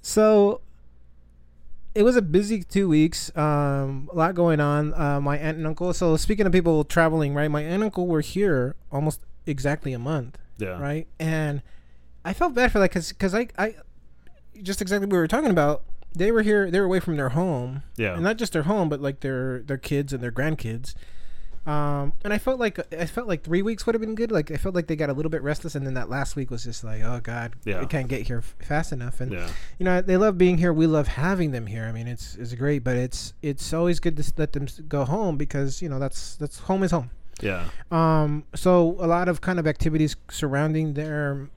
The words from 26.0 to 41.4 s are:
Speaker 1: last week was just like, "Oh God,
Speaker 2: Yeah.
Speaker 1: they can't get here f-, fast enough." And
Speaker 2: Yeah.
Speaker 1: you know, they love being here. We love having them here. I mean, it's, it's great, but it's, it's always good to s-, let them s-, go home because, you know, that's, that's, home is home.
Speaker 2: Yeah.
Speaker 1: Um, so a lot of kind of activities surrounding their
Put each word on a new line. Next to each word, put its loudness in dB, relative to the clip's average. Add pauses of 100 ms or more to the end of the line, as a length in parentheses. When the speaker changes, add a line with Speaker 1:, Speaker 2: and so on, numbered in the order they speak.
Speaker 1:
last -2
week -2
was -4
just -6
like, 0
"Oh 2
God, -6 (120)
Speaker 2:
Yeah. 0
Speaker 1:
they 0
can't -2
get -2
here 0
f-, -4 (120)
fast 0
enough." -2
And -4
Speaker 2:
Yeah. -2 (300)
Speaker 1:
you 0
know, 4
they 4
love 4
being 6
here. 4
We 4
love 4
having 0
them -6
here. -6
I -4
mean, -6
it's, -10
it's -8
great, 0
but 0
it's, -4 (100)
it's -4
always 4
good 2
to 4
s-, 4
let 0
them 0
s-, -8
go 0
home 0
because, 0
you -4
know, -2
that's, -4
that's, -8
home 0
is 2
home. 0 (300)
Speaker 2:
Yeah. -2 (260)
Speaker 1:
Um, 2 (120)
so 4
a -2
lot 2
of 0
kind -2
of 0
activities 2 (160)
surrounding 0
their -4